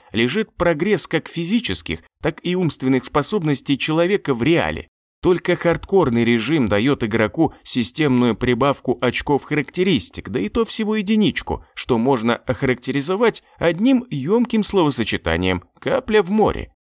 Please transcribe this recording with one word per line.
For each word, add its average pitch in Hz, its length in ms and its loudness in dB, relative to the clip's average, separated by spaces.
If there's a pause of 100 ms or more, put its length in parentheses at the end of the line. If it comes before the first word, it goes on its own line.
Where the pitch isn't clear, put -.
(120)
лежит 127 440 -2
прогресс 175 520 0
как - 200 -4
физических, 170 760 -4 (180)
так 185 220 -4
и 175 120 -2
умственных 135 480 0
способностей 147 760 -2
человека 170 540 0
в 117 100 -4
реале. 117 460 0 (340)
Только 175 320 2
хардкорный 156 680 2
режим 117 420 2
дает 110 360 0
игроку 110 500 0 (100)
системную 123 720 2
прибавку 123 680 0
очков 131 440 0
характеристик, 151 840 -2
да 101 120 -4
и 202 100 -4
то 226 160 -2
всего 220 320 -2
единичку, 208 760 0
что - 240 -2
можно 117 380 2
охарактеризовать 139 1040 -2 (160)
одним 214 540 2
емким 208 520 0
словосочетанием 92 1000 0 (160)
«капля 208 420 0
в 175 80 -2
море». 202 440 0 (160)